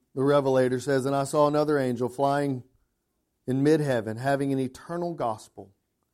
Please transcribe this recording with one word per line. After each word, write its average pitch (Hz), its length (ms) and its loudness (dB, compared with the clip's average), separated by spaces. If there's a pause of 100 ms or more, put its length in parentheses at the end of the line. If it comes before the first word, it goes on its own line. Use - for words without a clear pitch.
(140)
the 135 100 -4
Revelator 131 560 2
says, 135 280 0
"And 139 80 0
I 139 80 0
saw 147 240 2
another 147 320 2
angel 127 280 -2
flying 139 540 -2 (840)
in 131 160 0
mid-heaven, 135 540 2
having 139 360 -2
an 135 60 -2
eternal 170 560 -6
gospel 110 560 -8 (420)